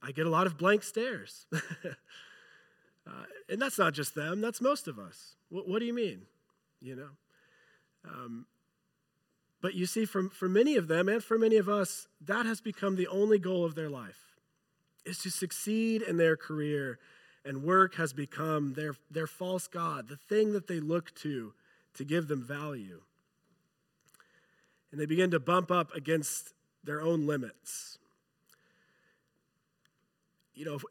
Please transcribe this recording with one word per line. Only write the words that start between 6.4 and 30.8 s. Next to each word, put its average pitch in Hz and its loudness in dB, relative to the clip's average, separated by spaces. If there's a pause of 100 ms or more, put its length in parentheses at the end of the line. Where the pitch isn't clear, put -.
You 127 -14
know? 139 -14 (920)
Um, 120 -12 (1120)
but 190 -2
you 180 -2
see, 220 0
for, 190 -2
for 190 -4
many 247 6
of 170 0
them 170 4
and 220 2
for 226 2
many 220 6
of 196 4
us, 202 -2 (120)
that 202 0
has 226 -2
become 196 -2
the 185 0
only 208 6
goal 185 0
of 160 -2
their 156 -4
life, 120 -12 (680)
is 175 -8
to 185 -6
succeed 220 0
in 170 0
their 160 6
career, 147 -4 (460)
and 135 -6
work 185 6
has 160 0
become 147 -2
their, 151 -6 (160)
their 156 -4
false 185 -4
god, 151 -6
the 139 -12
thing 214 2
that 202 0
they 170 -2
look 165 -2
to 123 -6 (420)
to 135 -8
give 156 0
them 139 -2
value. 123 -10 (1900)
And 147 -6
they 151 -2
begin 175 4
to 165 4
bump 175 2
up 175 2
against 156 -2 (320)
their 147 -6
own 160 2
limits. - -6 (2500)
You 139 -12
know, 156 -6
if, 135 -8